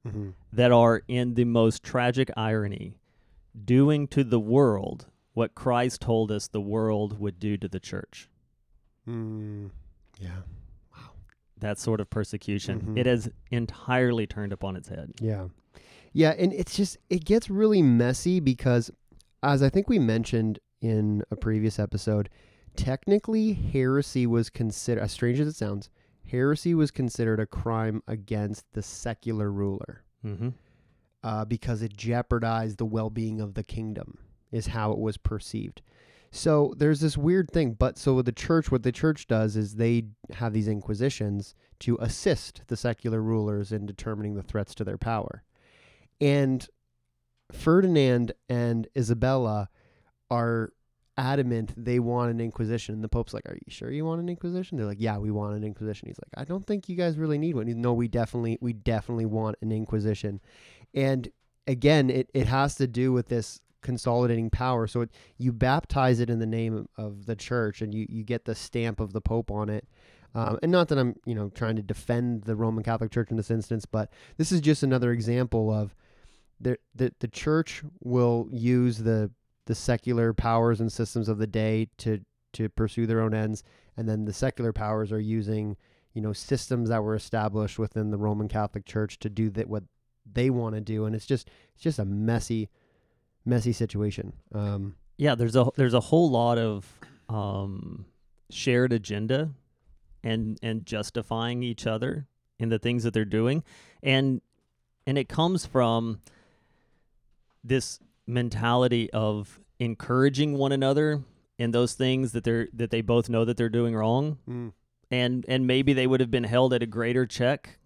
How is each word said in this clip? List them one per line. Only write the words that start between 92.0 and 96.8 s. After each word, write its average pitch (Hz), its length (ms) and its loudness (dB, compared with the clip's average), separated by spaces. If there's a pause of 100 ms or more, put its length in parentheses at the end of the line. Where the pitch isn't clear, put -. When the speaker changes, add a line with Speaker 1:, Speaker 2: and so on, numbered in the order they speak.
Speaker 1:
a 101 40 0
messy 110 640 -2 (800)
messy 120 240 2
situation. 104 600 -4 (220)
Um, 101 400 -4 (220)
Speaker 2:
Yeah, 143 180 2
there's 117 220 2
a, 123 180 8
there's 127 200 4
a 120 60 6
whole 165 300 4
lot 117 280 4
of, 107 280 -2 (420)